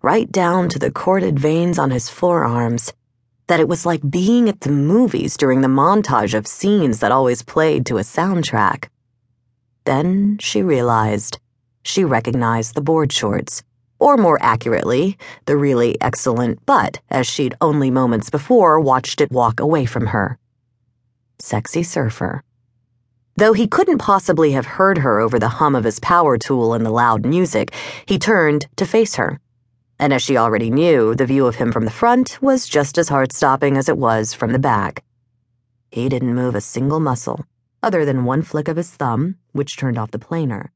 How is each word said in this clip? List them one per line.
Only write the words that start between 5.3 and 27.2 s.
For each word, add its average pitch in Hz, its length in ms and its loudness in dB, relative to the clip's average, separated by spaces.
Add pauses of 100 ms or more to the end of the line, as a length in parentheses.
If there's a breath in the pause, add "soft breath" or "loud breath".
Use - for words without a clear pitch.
during 135 240 2
the 131 60 2
montage 131 680 2
of 107 120 -2
scenes 175 520 0
that 104 120 0
always 123 320 2
played 151 440 0
to 120 100 -2
a 95 60 0
soundtrack. 156 840 -2 (960)
Then 185 540 0
she - 240 -4
realized. 117 760 0 (440)
She - 220 0
recognized 117 720 -2
the 151 80 -4
board 156 280 0
shorts, - 520 -4 (360)
or 285 200 6
more 175 240 4
accurately, 120 760 0 (300 loud breath)
the 147 100 2
really 127 420 2
excellent - 680 -2
butt, 220 420 0
as 127 180 0
she'd - 360 -4
only 147 280 2
moments 123 380 0
before 160 500 4
watched 135 440 0
it 143 100 0
walk 117 280 0
away 143 260 0
from 113 220 -4
her. 104 300 -2 (1000)
Sexy 120 440 -4
surfer. 135 600 -4 (960)
Though 220 160 4
he 214 160 2
couldn't 359 300 2
possibly 175 540 2
have 131 140 -2
heard 190 320 0
her 120 220 2
over 113 180 0
the 110 220 0
hum 143 160 4
of 113 80 0
his 110 160 -2
power 165 360 2
tool 117 380 0
and 113 100 -2
the 110 60 -2
loud 113 340 2